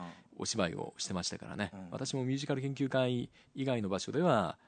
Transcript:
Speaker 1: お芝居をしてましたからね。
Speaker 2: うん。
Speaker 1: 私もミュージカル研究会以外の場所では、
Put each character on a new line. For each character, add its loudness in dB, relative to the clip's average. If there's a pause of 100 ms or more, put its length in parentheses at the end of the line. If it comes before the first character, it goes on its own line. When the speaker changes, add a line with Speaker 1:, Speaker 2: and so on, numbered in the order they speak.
(400)
Speaker 1:
お -2
芝 2
居 -4
を -6
し -6
て -4
ま 0
し -2
た -4
か -12
ら -8
ね。 -2
Speaker 2:
う -10
ん。 -10
Speaker 1:
私 -4
も 0
ミ 2
ュ 2
ー -6
ジ -4
カ 0
ル -2
研 -2
究 0
会 2 (240)
以 -4
外 2
の 0
場 0
所 -4
で 2
は、 4 (100)